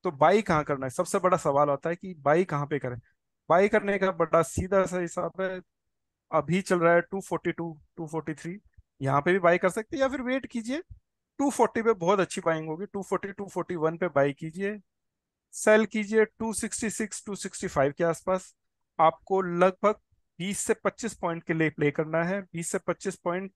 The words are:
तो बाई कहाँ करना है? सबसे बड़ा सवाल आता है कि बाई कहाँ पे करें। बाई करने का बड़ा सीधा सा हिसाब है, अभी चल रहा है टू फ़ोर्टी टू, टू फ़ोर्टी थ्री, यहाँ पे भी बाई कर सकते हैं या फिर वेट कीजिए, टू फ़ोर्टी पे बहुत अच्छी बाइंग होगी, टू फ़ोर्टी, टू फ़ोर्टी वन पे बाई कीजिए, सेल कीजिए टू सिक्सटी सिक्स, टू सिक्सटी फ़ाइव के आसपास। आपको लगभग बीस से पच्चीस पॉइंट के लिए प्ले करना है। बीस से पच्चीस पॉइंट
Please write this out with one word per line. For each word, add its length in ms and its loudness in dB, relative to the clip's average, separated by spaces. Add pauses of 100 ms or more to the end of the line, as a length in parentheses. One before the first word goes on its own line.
तो 80 -2
बाई 320 4
कहाँ 220 2
करना 220 -4
है? 40 -4
सबसे 280 -2
बड़ा 180 4
सवाल 340 2
आता 200 -2
है 60 -4
कि 180 -12
बाई 300 2
कहाँ 220 -4
पे 120 -4
करें। 200 -6 (520)
बाई 180 6
करने 300 0
का 120 2
बड़ा 320 2
सीधा 440 0
सा 120 -4
हिसाब 420 -6
है, 200 -4 (720)
अभी 280 0
चल 180 0
रहा 160 6
है 60 6
टू 200 -8
फ़ोर्टी 320 -4
टू, 260 -10 (180)
टू 100 -10
फ़ोर्टी 280 -6
थ्री, 240 -12 (440)
यहाँ 200 2
पे 100 2
भी 60 2
बाई 200 4
कर 100 0
सकते 280 -6
हैं 60 0
या 60 2
फिर 140 -6
वेट 240 -4
कीजिए, 360 -6 (560)
टू 120 2
फ़ोर्टी 320 2
पे 100 2
बहुत 280 2
अच्छी 200 -2
बाइंग 280 -2
होगी, 180 -8
टू 160 -10
फ़ोर्टी, 300 -4
टू 140 -12
फ़ोर्टी 300 -6
वन 200 -2
पे 120 -2
बाई 240 2
कीजिए, 480 -8 (720)
सेल 340 4
कीजिए 380 2
टू 280 -6
सिक्सटी 380 -6
सिक्स, 360 -8
टू 80 -8
सिक्सटी 320 -10
फ़ाइव 320 0
के 60 0
आसपास। 500 -2 (460)
आपको 420 2
लगभग 520 2 (440)
बीस 200 -6
से 160 -2
पच्चीस 400 -4
पॉइंट 300 -6
के 100 -2
लिए 160 2
प्ले 200 0
करना 340 -2
है। 180 -4
बीस 260 -10
से 100 -4
पच्चीस 380 -4
पॉइंट 400 -6